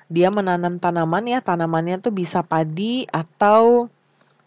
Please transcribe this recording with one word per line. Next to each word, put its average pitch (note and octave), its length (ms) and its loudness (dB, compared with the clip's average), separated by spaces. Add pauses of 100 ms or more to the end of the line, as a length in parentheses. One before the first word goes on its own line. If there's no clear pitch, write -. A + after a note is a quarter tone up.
(120)
dia F3 180 4
menanam F3 480 -2
tanaman E3+ 480 -2
ya, A#3+ 140 -2
tanamannya E3+ 640 -2
tuh A#3 100 -2
bisa F3+ 320 -2
padi F3 640 -2
atau A3+ 800 2 (580)